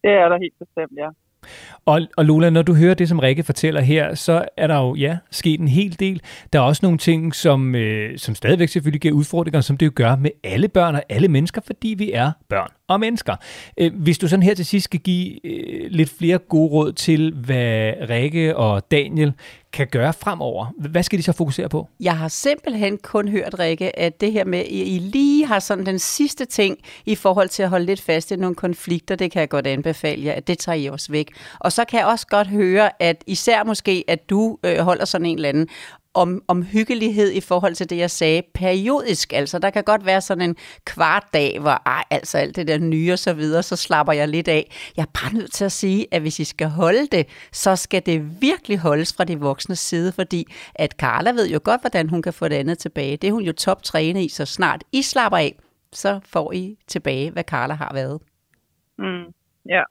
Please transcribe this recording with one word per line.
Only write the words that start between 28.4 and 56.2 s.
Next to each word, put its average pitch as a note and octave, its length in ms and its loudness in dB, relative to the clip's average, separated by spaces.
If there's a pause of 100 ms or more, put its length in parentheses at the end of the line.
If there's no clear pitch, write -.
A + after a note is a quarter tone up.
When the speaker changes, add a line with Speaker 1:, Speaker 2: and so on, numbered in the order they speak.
Speaker 3:
konflikter, F3 600 -4
det F3+ 140 -2
kan F3+ 100 -2
jeg D3+ 80 0
godt C#3+ 180 -2
anbefale D3 580 -4
jer, D3 80 -2
at - 160 -6
det F3 100 -2
tager E3+ 180 -4
I C#3+ 100 -4
også D3 260 -10
væk. D3+ 160 -2 (320)
Og F#3 120 0
så A#3 120 0
kan A#3 140 -2
jeg G#3 80 2
også A3+ 200 0
godt G#3 220 2
høre, G3+ 540 2
at E3+ 240 0
især G#3+ 380 2
måske, G3+ 440 -2
at E3+ 220 -4
du, G#3+ 340 0
øh, E3+ 140 2
holder F3 260 0
sådan F3 220 -2
en E3 100 0
eller D3+ 120 -2
anden D#3 200 0 (460)
om-, F3+ 340 0
omhyggelighed G#3+ 840 0
i F#3+ 80 -2
forhold F3+ 340 0
til E3+ 160 -6
det, F3 60 -4
jeg E3+ 140 0
sagde, D#3+ 320 0 (120)
periodisk. F#3+ 800 0
Altså, C#3+ 260 -2
der G3 120 0
kan G3+ 140 -2
godt G#3 220 2
være F#3+ 140 4
sådan F3+ 300 -2
en E3 60 -4 (280)
kvart E3 400 0 (100)
dag, D3 260 0
hvor, D3 260 2
"Ej, C3+ 240 -2
altså, - 280 -4
alt C#3+ 180 -4
det E3+ 120 -4
der D#3 100 0
nye D#3+ 340 0
og F3+ 60 0
så F3+ 160 -2
videre, D#3 280 0
så F3+ 140 -6
slapper D#3 360 0
jeg D3 160 0
lidt D#3+ 200 -2
af." D#3 220 0 (260)
Jeg E3+ 60 -2
er - 100 -6 (100)
bare C#3 120 -6
nødt A3 180 -4
til - 120 -4
at F#3+ 80 -2
sige, G3 400 0
at E3+ 80 0
hvis D#3 200 -6
I D3+ 40 -2
skal - 240 -4
holde F3+ 440 2
det, E3 140 2 (260)
så F#3+ 240 0
skal F3+ 300 -2
det D#3+ 340 -2
virkelig C4 380 0
holdes D#3+ 380 0
fra F#3 80 0
de E3+ 160 -4
voksnes C#3+ 380 -4
side, F3 340 -2
fordi F3+ 320 -4 (300)
at - 180 -2
Carla C#3+ 380 -2
ved A#3 200 0
jo D#3 140 -2
godt, A#3+ 160 0
hvordan F3 280 -2
hun E3 140 -2
kan E3+ 100 -6
få E3 160 -4
det D3 80 -2
andet D3 220 -2
tilbage. C#3+ 380 -6
Det F3+ 120 -4
er G#3 40 0
hun A3 120 -2
jo E3 80 -2
toptrænet F3 680 -2
i, E3+ 80 -2
så - 160 -8
snart D3 480 -2
I C4+ 100 0
slapper A3 360 0
af, D3+ 200 -2 (340)
så G3 320 -4